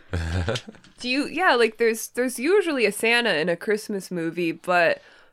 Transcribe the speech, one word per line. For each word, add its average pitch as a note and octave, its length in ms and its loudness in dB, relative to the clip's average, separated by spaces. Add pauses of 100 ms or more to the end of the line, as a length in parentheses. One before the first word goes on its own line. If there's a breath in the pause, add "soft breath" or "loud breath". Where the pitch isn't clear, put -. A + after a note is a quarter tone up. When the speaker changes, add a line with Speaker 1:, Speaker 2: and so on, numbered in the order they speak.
(120)
Speaker 1:
<laughs> F2 420 -2 (460)
Speaker 2:
Do A#3+ 80 -8
you, C4 180 0
yeah, E4 300 2
like, A3+ 220 2
there's, A3+ 320 0
there's B3 280 -2
usually D#4+ 480 2
a G3 60 0
Santa A#3 440 0
in D#3+ 120 0
a E3+ 80 0
Christmas G#3 560 -6
movie, E3 400 -4
but E3+ 500 0 (300 soft breath)